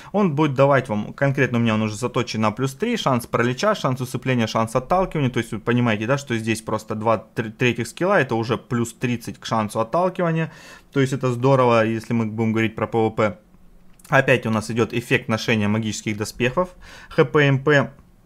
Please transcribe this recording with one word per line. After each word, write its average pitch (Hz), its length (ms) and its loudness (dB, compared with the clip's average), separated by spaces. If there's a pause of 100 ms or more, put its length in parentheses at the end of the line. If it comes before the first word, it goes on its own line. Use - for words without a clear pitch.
(140)
Он 190 220 2
будет 147 200 2
давать 135 340 4
вам, 104 240 -4
конкретно 131 460 0
у - 20 2
меня 113 140 2
он 110 80 2
уже 104 140 -2
заточен 117 440 -2
на 110 100 2
плюс 131 220 -2
три, 233 240 -2
шанс 135 300 0
паралича, 131 480 0
шанс 135 260 -2
усыпления, 123 460 -2
шанс 113 280 -2
отталкивания. 165 540 0
То 123 120 -2
есть - 120 -6
вы 107 60 -6
понимаете, 117 480 0
да, 135 100 2
что 123 220 -4
здесь 110 240 -2
просто 110 320 -6
два 107 240 0
тр-, 110 320 -8
третьих 120 360 -2
скилла, 190 320 0
это 131 160 0
уже 113 220 -2
плюс 117 380 -4
тридцать 117 440 -6
к - 120 -18
шансу 110 300 -2
отталкивания. 165 720 -2 (400)
То 139 80 2
есть 135 120 2
это 127 200 -2
здорово, 120 520 4
если 113 300 -2
мы 113 120 0
будем 110 260 -2
говорить 110 240 0
про 110 100 -2
П 113 120 -2
В 110 120 2
П. 107 280 0 (680)
Опять 135 380 4
у 113 40 0
нас 110 200 -2
идет 113 240 0
эффект 120 340 -2
ношения 110 400 0
магических 107 480 -4
доспехов, 123 520 -2 (400)
Х 160 160 2
П 147 160 2
М 139 240 4
П 143 260 2 (340)